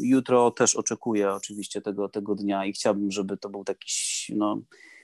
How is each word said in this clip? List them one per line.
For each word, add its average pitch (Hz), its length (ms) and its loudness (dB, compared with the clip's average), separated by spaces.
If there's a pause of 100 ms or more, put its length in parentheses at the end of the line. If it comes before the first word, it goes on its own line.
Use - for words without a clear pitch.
jutro 123 480 6
też - 260 2
oczekuję 107 560 0
oczywiście 101 500 -8
tego, 98 260 -4
tego 104 260 -4
dnia 101 320 0
i 101 60 -2
chciałbym, 101 380 0
żeby 98 260 -2
to 101 120 -8
był 98 160 -10
taki, - 280 -6 (440)
no, 104 240 0 (440)